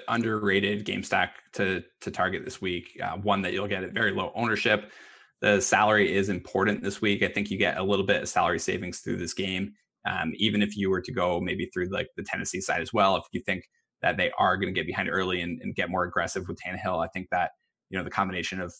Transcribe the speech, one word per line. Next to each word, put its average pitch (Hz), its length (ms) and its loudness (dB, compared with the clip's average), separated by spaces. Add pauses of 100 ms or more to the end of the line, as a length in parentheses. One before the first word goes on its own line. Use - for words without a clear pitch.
underrated 104 800 2
game 98 180 -4
stack 92 360 0 (160)
to, 95 280 0 (160)
to - 100 -8
target 92 360 -2
this - 160 -10
week. 90 420 -6
Uh, 87 140 -4
one 98 240 2
that 90 100 -2
you'll 98 160 -2
get 95 160 -2
at 90 80 -8
very 107 220 0
low 95 200 -4
ownership. 107 580 2 (500)
The 104 180 6
salary 104 560 6
is 98 140 4
important 98 540 0
this 98 180 -4
week. 101 200 4
I 98 60 4
think 104 240 -2
you 95 60 0
get 98 200 2
a 95 60 -2
little 98 220 2
bit 90 160 4
of 71 80 -6
salary 87 300 2
savings 92 420 -4
through 95 160 -4
this 87 160 -6
game. 95 400 -4 (320)
Um, 87 300 -2
even 104 260 2
if 101 160 0
you 98 120 0
were 92 120 2
to - 100 -10
go 90 300 0
maybe 87 320 -2
through, 90 160 -2
like, 90 260 -4
the - 80 -8
Tennessee 95 380 -6
side - 200 -2
as - 120 -8
well, 98 240 4
if 87 60 -4 (100)
you 90 80 -6
think 92 240 -4 (360)
that 87 140 2
they 90 240 0
are 95 160 4
gonna 95 160 -2
get 85 160 -2
behind 90 220 -4
early 92 320 0
and, 85 200 -4
and 98 140 -8
get 87 140 -2
more 90 160 0
aggressive 90 420 -4
with 90 180 -8
Tannehill, 90 380 -4
I 87 60 -4
think 90 220 -10
that, 87 200 0 (380)
you 95 80 -6
know, 87 60 -2
the 80 60 -8
combination 92 500 -2
of 87 200 -6